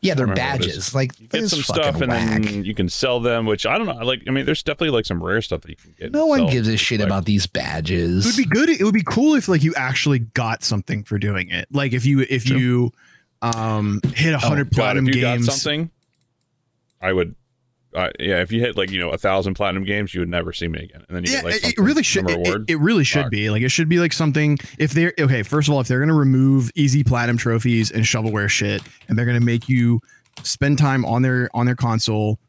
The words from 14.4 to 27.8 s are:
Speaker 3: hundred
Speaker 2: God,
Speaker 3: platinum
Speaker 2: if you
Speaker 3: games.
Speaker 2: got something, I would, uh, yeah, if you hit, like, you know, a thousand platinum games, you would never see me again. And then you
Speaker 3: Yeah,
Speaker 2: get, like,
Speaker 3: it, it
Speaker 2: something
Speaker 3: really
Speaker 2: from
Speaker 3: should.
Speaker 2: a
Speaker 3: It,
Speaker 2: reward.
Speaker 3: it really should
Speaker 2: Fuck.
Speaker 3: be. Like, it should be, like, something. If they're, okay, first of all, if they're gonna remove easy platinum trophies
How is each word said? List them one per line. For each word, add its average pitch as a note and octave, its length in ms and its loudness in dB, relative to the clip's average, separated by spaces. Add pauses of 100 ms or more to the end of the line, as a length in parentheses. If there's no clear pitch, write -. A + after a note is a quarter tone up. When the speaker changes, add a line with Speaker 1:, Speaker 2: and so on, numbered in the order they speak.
Speaker 3:
hundred B2+ 300 0
Speaker 2:
God, - 60 0
Speaker 3:
platinum A2+ 320 0
Speaker 2:
if C3+ 80 2
you B2 40 0
Speaker 3:
games. A#2+ 260 0
Speaker 2:
got C#3 80 2
something, D3+ 360 -2 (1120)
I F#2 100 -2
would, F2+ 220 -2 (600)
uh, F2+ 160 -4 (100)
yeah, F2+ 200 0
if F2+ 120 -2
you A#2 80 0
hit, A#2+ 160 -2
like, F#2+ 160 -2
you F#2 80 -2
know, F2 100 -2
a F2+ 80 -4
thousand F#2+ 360 0
platinum F#2+ 280 -2
games, G2+ 320 -4
you F2+ 60 -4
would F2 80 -2
never F2 240 -4
see F2 160 -6
me D#2+ 120 -6
again. - 280 -18
And F2 80 -10
then F2 80 -6
you - 80 -2
Speaker 3:
Yeah, C#4 60 -2
Speaker 2:
get, - 60 -6
like, G3 100 -2
Speaker 3:
it, - 20 -2
it A3 80 -4
Speaker 2:
something A3+ 200 0
Speaker 3:
really C#4 120 4
Speaker 2:
from D#4 80 2
Speaker 3:
should. F#3+ 260 0
Speaker 2:
a - 20 0
Speaker 3:
It, E3 40 0 (100)
Speaker 2:
reward. G#2+ 240 -2
Speaker 3:
it D#3+ 80 0
really F3+ 240 2
should C#3+ 200 0
Speaker 2:
Fuck. C3 100 -2
Speaker 3:
be. G#2 180 -2
Like, G#2+ 120 0
it B2+ 80 0
should D#3+ 180 0
be, F3 100 4
like, E3+ 140 2
something. D3 460 2 (200)
If D3+ 140 0
they're, E3+ 260 2
okay, C3 240 2
first C#3+ 260 0
of D3+ 60 2
all, C#3 60 2
if A#2 80 -4
they're B2+ 100 2
gonna D3+ 160 2
remove C3+ 600 4
easy C#3+ 260 4
platinum A#2+ 340 2
trophies A2+ 540 2